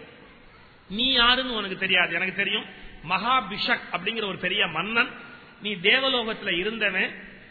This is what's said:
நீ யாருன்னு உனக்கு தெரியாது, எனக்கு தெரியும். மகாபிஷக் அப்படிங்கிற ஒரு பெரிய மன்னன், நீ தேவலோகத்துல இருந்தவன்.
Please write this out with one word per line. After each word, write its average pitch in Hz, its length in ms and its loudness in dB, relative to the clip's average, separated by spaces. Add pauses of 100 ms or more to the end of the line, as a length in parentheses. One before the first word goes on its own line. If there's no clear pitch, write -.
(880)
நீ 233 220 0
யாருன்னு 254 420 4
உனக்கு 196 240 -4
தெரியாது, 180 360 4
எனக்கு 185 200 -2
தெரியும். 202 320 0 (440)
மகாபிஷக் 208 840 0
அப்படிங்கிற 208 340 -2
ஒரு 185 120 -4
பெரிய 190 300 0
மன்னன், 214 420 0 (520)
நீ 208 140 -4
தேவலோகத்துல 220 720 2
இருந்தவன். 202 680 0 (360)